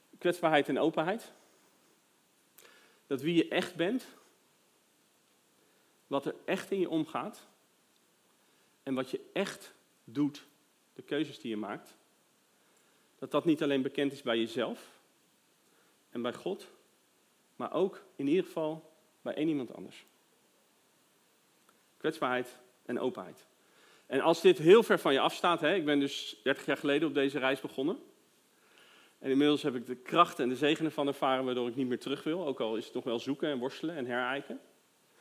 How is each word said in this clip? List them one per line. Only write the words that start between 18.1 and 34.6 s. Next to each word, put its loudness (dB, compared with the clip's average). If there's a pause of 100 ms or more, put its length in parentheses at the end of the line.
in -4
ieder 4
geval -6 (300)
bij -6
één 0
iemand -2
anders. -16 (1900)
Kwetsbaarheid -2 (280)
en -4
openheid. -6 (600)
En -2
als 4
dit 8
heel 10
ver 4
van 2
je 6
afstaat, 2
hè, 2
ik 0
ben 4
dus -4
dertig 0
jaar 0
geleden 2
op -4
deze 0
reis 0
begonnen. -4 (1200)
En -4
inmiddels 4
heb -2
ik -8
de -8
kracht 4
en 0
de -2
zegen 2
ervan -2
ervaren, 0
waardoor -2
ik -6
niet 0
meer -2
terug -6
wil, -2
ook -4
al -2
is -4
het -14
nog -6
wel -2
zoeken -4
en -2
worstelen -6
en -6
herijken. -4 (600)